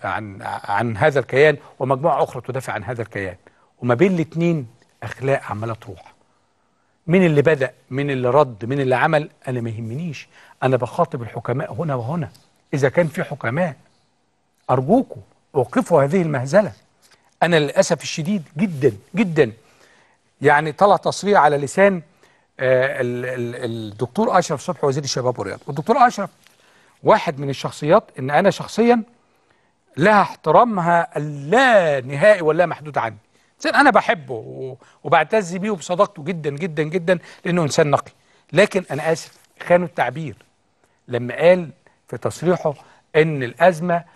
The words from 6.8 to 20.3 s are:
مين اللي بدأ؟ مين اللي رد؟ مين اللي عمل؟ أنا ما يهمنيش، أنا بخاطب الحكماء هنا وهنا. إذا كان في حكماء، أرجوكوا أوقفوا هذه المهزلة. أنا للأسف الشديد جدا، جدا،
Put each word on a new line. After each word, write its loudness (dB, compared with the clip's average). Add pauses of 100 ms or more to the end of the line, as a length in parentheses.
مين 4
اللي 4
بدأ؟ 0 (160)
مين -4
اللي 0
رد؟ 2
مين -2
اللي 0
عمل؟ 0 (180)
أنا -4
ما -6
يهمنيش، -10 (340)
أنا 4
بخاطب -4
الحكماء -6
هنا -4
وهنا. -6 (440)
إذا 2
كان 2
في -8
حكماء، -4 (920)
أرجوكوا 0 (320)
أوقفوا 0
هذه 0
المهزلة. 0 (720)
أنا 4
للأسف 2
الشديد -6 (140)
جدا، 0 (180)
جدا، 2 (920)